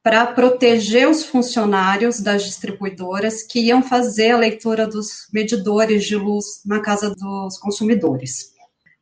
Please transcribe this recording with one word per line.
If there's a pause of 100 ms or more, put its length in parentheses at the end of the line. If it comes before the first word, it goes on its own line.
pra
proteger
os
funcionários
das
distribuidoras
que
iam
fazer
a
leitura
dos
medidores
de
luz
na
casa
dos
consumidores. (460)